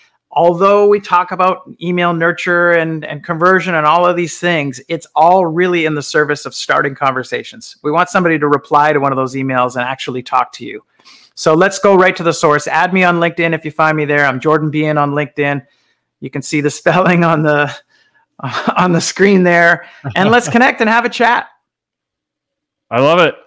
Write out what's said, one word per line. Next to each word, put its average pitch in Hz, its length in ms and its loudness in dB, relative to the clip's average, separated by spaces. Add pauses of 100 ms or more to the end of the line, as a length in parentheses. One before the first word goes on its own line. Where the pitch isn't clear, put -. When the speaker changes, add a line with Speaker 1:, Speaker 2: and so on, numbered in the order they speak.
(360)
Speaker 1:
although 190 520 4
we 208 100 4
talk 185 320 -2
about 185 400 -2 (100)
email 175 320 -2
nurture 175 600 0
and, 160 320 -2
and 147 180 -12
conversion 175 540 0
and 151 100 2
all 170 180 4
of 175 120 2
these 175 240 -6
things, 143 480 -2
it's 165 260 -8
all 175 320 4
really 175 380 -2
in 156 100 0
the 147 80 -6
service 147 420 -2
of 127 80 -12
starting 143 400 -2
conversations. 127 920 -6
We 147 100 -4
want 170 160 0
somebody 170 320 2
to 147 80 0
reply 147 440 2
to 147 60 2
one 139 140 0
of 131 40 -4
those 131 200 -4
emails 127 400 -2
and 123 80 -4
actually 127 400 -10
talk 127 300 -2
to 120 100 -18
you. 107 180 -16 (540)
So 160 180 2
let's 190 240 0
go 202 160 4
right 185 220 4
to 175 80 -6
the 165 80 0
source. 147 340 0
Add 165 260 -2
me 185 120 2
on 175 160 2
LinkedIn 165 340 -2
if 160 100 -6
you 151 60 -10
find 156 260 0
me 151 100 -2
there. 147 180 2
I'm 131 160 -2
Jordan 151 300 0
Behan 151 280 -2
on 143 140 0
LinkedIn. 143 520 -4 (540)
You 139 120 -12
can 143 120 -8
see 151 180 -4
the 143 100 0
<laughs> - 120 -12
spelling 170 400 2
on 160 220 2
the, 147 280 0 (1040)
on 185 140 2
the 170 100 0
screen 190 440 2
there. 170 420 2 (300)
And 196 160 2
let's 240 160 2
Speaker 2:
<laughs> - 20 -8
Speaker 1:
connect 247 300 2
and 220 100 0
have 233 140 0
a 240 60 -2
chat. 240 380 0 (1400)
Speaker 2:
I 120 100 0
love 156 180 2
it. 160 160 2 (120)